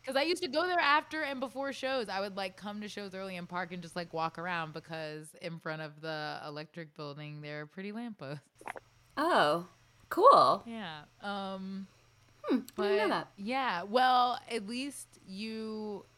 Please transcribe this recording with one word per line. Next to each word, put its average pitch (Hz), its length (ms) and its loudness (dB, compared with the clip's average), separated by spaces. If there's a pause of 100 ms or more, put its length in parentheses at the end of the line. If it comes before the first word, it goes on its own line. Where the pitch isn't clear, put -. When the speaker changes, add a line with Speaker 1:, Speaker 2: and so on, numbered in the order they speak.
Speaker 1:
'Cause 262 100 -2
I 277 60 4
used 339 200 0
to 330 80 -4
go 320 160 2
there 349 120 2
after 311 440 4
and 277 180 -4
before 269 320 -4
shows. 262 380 -2
I 190 100 -2
would, 202 160 -4
like, 190 220 -4
come 208 240 -8
to 208 60 -8
shows 196 260 -10
early 190 240 -8
and 175 100 -10
park 180 240 -4
and 180 100 -8
just, 165 140 -10
like, 170 160 -6
walk 165 260 -2
around 165 360 -4
because 156 680 -10
in 165 180 -8
front 156 220 -6
of 151 220 -10
the 151 440 -6
Electric 151 480 -12
Building, 151 460 -10
there 147 220 -8
are 151 40 -10
pretty 190 240 -10
lampposts. 208 540 -8 (720)
Speaker 2:
Oh, 180 500 4 (440)
cool. 196 560 10
Speaker 1:
Yeah. 175 380 -10 (180)
Um, 196 640 -6 (560)
Speaker 2:
Hmm, 440 140 2
I - 260 -4
didn't 403 160 4
know 208 60 4
Speaker 1:
but, 381 40 2
Speaker 2:
that. 180 200 0 (100)
Speaker 1:
yeah. 220 460 -2
Well, 247 540 4 (120)
at 226 180 -4
least 262 400 -8 (180)
you 214 800 -8 (140)